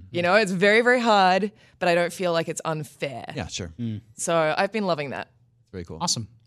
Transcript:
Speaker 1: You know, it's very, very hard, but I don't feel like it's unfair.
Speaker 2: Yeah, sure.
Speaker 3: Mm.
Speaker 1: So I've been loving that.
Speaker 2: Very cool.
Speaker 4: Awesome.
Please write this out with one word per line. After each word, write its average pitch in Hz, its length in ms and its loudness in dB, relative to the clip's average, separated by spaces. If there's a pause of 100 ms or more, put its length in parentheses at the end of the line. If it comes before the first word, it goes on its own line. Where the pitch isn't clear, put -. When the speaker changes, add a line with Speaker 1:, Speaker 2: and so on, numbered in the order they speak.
(120)
Speaker 1:
You 175 100 -2
know, 185 140 4
it's 214 160 4
very, 202 280 4
very 247 200 4
hard, 202 500 4 (280)
but 180 120 0
I 170 60 4
don't 175 160 0
feel 180 200 -2
like 165 160 0
it's 156 160 -8
unfair. 151 640 -8 (100)
Speaker 2:
Yeah, 92 120 -8
sure. 82 300 -10
Speaker 3:
Mm. 110 220 -6 (160)
Speaker 1:
So 160 400 0
I've 196 160 -2
been 208 140 -4
loving 151 240 -4
that. 92 180 -10 (440)
Speaker 2:
Very 92 120 -10
cool. 82 160 -14
Speaker 4:
Awesome. 117 280 -6 (180)